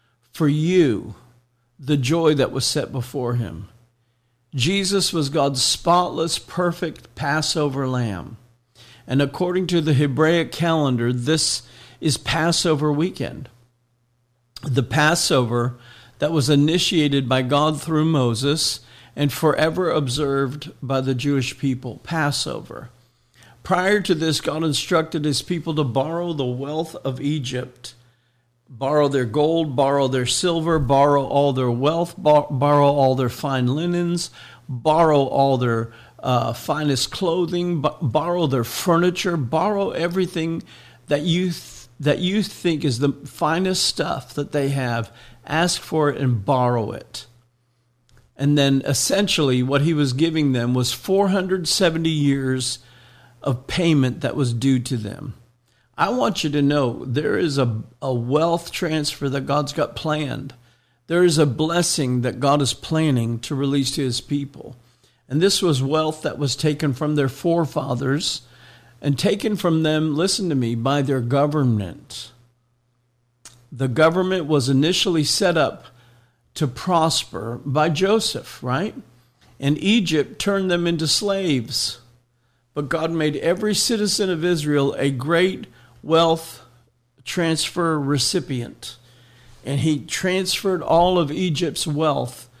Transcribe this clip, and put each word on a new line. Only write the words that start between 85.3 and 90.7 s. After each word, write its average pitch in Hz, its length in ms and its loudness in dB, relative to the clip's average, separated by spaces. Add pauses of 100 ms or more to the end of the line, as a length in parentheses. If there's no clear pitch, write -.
wealth 165 600 0 (600)
transfer 165 760 -2
recipient. 139 1000 -4 (640)
And 139 180 -2
he 156 180 0
transferred 185 840 -2